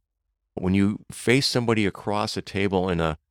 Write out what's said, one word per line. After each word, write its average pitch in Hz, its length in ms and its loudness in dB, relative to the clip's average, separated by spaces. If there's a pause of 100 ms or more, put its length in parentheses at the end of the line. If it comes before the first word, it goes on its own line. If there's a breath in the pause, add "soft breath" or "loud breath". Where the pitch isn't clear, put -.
(540)
When 92 180 0
you 98 280 2 (100)
face 131 360 2
somebody 113 380 2
across 104 520 -2
a 95 60 -6
table 95 460 0
in 85 120 0
a 80 180 0 (120)